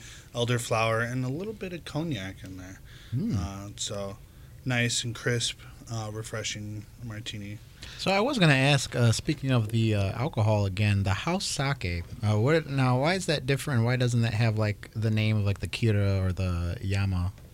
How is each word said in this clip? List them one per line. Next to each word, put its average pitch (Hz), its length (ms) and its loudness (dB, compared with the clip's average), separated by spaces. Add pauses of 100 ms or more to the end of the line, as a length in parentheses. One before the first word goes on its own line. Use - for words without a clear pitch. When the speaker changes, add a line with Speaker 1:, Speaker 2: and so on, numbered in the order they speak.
(340)
Speaker 1:
elderflower, 117 760 0
and 127 140 -2
a 127 40 -2
little 185 240 -6
bit 190 200 -10
of 165 120 -10
cognac 107 580 -6
in 95 160 -12
there. 92 220 -14 (340)
Speaker 2:
Mm. 170 240 -2
Speaker 1:
Uh, 98 380 -6
so 101 400 -6 (480)
nice 120 400 0
and 117 100 -6
crisp, - 460 -2 (320)
uh, 110 200 -6
refreshing 107 720 -8 (200)
martini. 107 540 -10 (400)
Speaker 2:
So - 120 -2
I 196 100 2
was 262 180 0
gonna 165 160 8
ask, 135 420 4
uh, 117 160 6
speaking - 400 0
of 113 160 4
the, 113 260 2
uh, 98 180 0
alcohol 110 540 2
again, 98 380 2
the 95 100 2
house 180 320 -2
sake. 127 560 -2 (200)
Uh, 107 160 4
what 147 300 4
now? 131 320 2
Why 160 140 2
is 185 120 -4
that 139 200 0
different? 135 380 2
Why 120 120 4
doesn't 120 260 2
that 113 120 0
have, 107 240 2
like, 104 360 0
the 113 160 0
name 107 280 4
of, 101 60 2
like, 98 160 0
the - 80 -6
Kira 101 560 2
or 92 80 2
the 87 500 0
Yama? 95 500 0 (220)